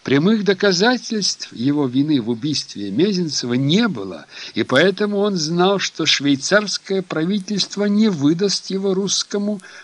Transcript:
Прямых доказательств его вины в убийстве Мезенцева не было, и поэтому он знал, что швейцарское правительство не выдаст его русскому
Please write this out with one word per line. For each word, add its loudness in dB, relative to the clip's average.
Прямых 2
доказательств 0
его 0
вины 2
в -4
убийстве -4
Мезенцева 0
не 2
было, -8
и -2
поэтому 2
он 0
знал, 0
что -6
швейцарское 0
правительство -4
не 4
выдаст 0
его -2
русскому -2